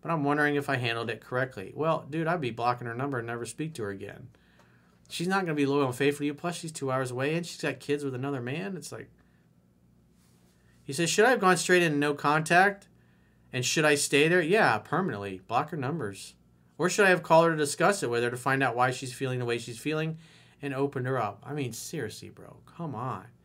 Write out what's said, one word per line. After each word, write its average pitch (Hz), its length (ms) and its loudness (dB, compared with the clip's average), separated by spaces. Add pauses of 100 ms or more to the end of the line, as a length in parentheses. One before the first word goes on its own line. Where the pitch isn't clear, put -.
but 156 100 -4
I'm 160 120 0
wondering 147 320 2
if 139 140 -2
I 135 80 0
handled 117 320 -2
it 110 120 -6
correctly. 127 540 -6
Well, 151 340 -2
dude, 156 180 -4
I'd 170 140 -2
be 120 100 -4
blocking 120 360 -2
her 117 80 -8
number 131 240 -4
and 117 80 -6
never 117 180 -6
speak 156 300 -8
to 113 80 -6
her 101 80 -4
again. 101 380 -14 (800)
She's 170 180 -6
not 190 180 0
gonna 160 80 -2
be 147 120 2
loyal 139 220 2
and 123 80 -4
faithful 143 240 0
to 143 60 -4
you, 147 80 -2
plus 170 220 -8
she's 160 160 -10
two 135 200 -4
hours 131 200 -2
away, 135 240 -2
and 170 100 -4
she's - 160 -12
got 175 180 -4
kids 147 240 -4
with 131 120 -6
another 135 260 -6
man. 170 360 -6
It's - 140 -14
like, 117 180 -14 (1700)
he 139 100 -10
says, 165 160 0
"Should 208 160 6
I 247 40 6
have 240 100 4
gone 185 180 6
straight 180 260 4
into 151 140 2
no 147 160 2
contact? 165 760 2 (680)
And 127 100 -2
should 151 220 2
I 147 100 6
stay 147 320 4
there?" 180 140 4
Yeah, 156 380 4
permanently. 101 680 -4
Block 135 220 0
her 165 80 -8
numbers. 127 560 -6 (440)
"Or 170 120 2
should 202 160 4
I 190 40 6
have 175 140 6
called 165 220 8
her 170 60 4
to 160 60 -2
discuss 165 440 2
it 127 80 -2
with 120 140 2
her 120 80 0
to 123 60 -6
find 135 260 2
out 117 120 0
why 123 160 4
she's 127 220 -8
feeling 127 260 -4
the 123 60 -2
way 120 140 0
she's 117 180 -12
feeling 156 400 -4 (440)
and 143 120 -6
opened 135 320 -2
her 127 160 0
up?" 104 240 -6
I 135 80 -10
mean, 131 200 -4
seriously, 113 560 -10
bro, - 360 -20
come 160 300 -10
on. 113 320 -8 (180)